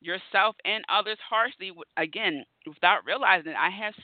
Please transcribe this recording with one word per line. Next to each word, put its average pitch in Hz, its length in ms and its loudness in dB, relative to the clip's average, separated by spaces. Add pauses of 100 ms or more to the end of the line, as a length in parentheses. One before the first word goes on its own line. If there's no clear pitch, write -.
yourself 190 640 0
and 208 240 -2
others 214 300 0 (100)
harshly, 226 400 -2
w-, 170 160 -14 (120)
again, 160 480 -2 (220)
without 175 380 2
realizing 185 480 2
it, 127 60 -6
I 165 120 2
have 214 340 -8